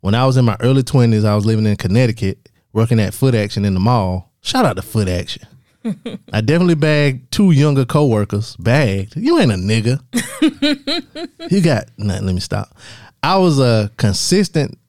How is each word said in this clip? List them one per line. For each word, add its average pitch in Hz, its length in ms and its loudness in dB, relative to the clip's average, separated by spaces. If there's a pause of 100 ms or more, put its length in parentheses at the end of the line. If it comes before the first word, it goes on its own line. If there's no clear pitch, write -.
"When - 120 0
I 127 100 2
was 127 120 2
in 127 80 4
my 107 160 0
early 127 240 2
twenties, 117 400 2
I 104 100 2
was 104 100 0
living 110 220 0
in 104 80 2
Connecticut, 104 720 -2 (240)
working 113 280 2
at 101 120 -2
Foot 131 220 0
Action 104 300 -2
in 98 100 2
the 92 60 0
mall." 95 500 -2 (100)
Shout 254 240 -2
out 107 120 0
to 101 60 -10
Foot 104 260 -2
Action. - 340 -6 (400)
<laughs> - 500 -10
"I 107 100 -2
definitely 170 340 2
bagged 147 560 0
two 202 180 4
younger 143 340 4
coworkers." 113 760 0
Bagged? 110 560 0
You 294 240 0
ain't 151 100 2
a 98 60 0
nigga. 110 420 0 (1400)
<laughs> 311 100 -10
You 190 100 2
got 151 280 0 (100)
nothing. 98 280 -4
Let 92 80 -2
me 90 60 -2
stop. - 360 -8 (460)
"I 175 160 0
was 170 200 2
a 113 380 2
consistent" 151 840 -2 (100)